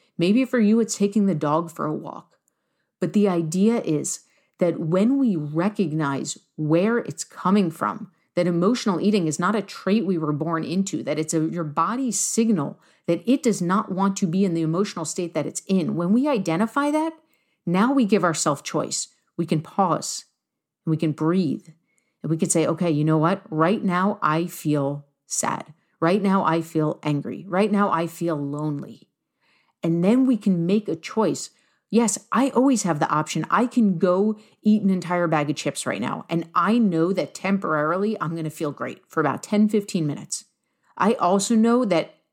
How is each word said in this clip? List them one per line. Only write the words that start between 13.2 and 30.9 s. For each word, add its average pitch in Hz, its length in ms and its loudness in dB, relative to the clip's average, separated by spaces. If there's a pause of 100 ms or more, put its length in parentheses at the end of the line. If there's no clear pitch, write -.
it 254 160 2
does 190 180 0
not 180 300 0
want 196 260 0
to 196 120 0
be 190 160 2
in 175 100 0
the 165 80 0
emotional 165 420 -2
state 170 300 -6
that 151 120 -2
it's - 200 -10
in. 156 300 0
When 175 160 0
we 262 160 4
identify 226 640 0
that, 320 220 0 (520)
now 196 260 4
we 269 120 4
give 196 180 2
ourselves 156 400 0
choice. - 460 -4 (280)
We 175 80 -2
can 156 160 0
pause, - 640 -2 (600)
and 160 60 0
we 156 40 2
can 160 160 0
breathe, 160 540 -2 (560)
and 151 80 -4
we 165 60 0
can 165 120 0
say, 160 160 2
"Okay, 165 260 0
you 151 140 2
know 156 140 4
what? 175 320 0
Right 165 320 2
now, 190 400 0
I 160 240 0
feel 143 580 -2 (220)
sad. - 480 -6 (260)
Right 185 220 2
now, 196 220 2
I 165 180 0
feel 156 400 -2
angry. 147 460 -4
Right 196 240 0
now, 202 180 2
I 165 160 0
feel 165 300 -4
lonely." 143 720 -6 (720)
And 170 220 0
then 254 220 4
we 254 100 4
can 180 280 0
make 202 240 0
a 165 80 -4